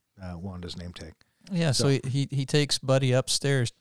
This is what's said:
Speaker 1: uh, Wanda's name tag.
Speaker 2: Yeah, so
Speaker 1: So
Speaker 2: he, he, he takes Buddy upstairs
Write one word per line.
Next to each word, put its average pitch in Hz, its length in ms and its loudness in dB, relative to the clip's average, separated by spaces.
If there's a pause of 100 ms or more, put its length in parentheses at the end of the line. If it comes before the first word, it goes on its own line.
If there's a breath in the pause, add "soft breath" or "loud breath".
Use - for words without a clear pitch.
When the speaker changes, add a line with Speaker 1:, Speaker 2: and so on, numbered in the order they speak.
(200)
Speaker 1:
uh, 90 160 -10
Wanda's 87 400 -10
name 87 160 -12
tag. - 200 -16 (400)
Speaker 2:
Yeah, 170 180 2
so - 140 2
Speaker 1:
So 139 60 6
Speaker 2:
he, 135 180 2
he, 135 200 0 (100)
he 135 60 0
takes 147 360 2
Buddy 135 320 2
upstairs 131 580 2 (100)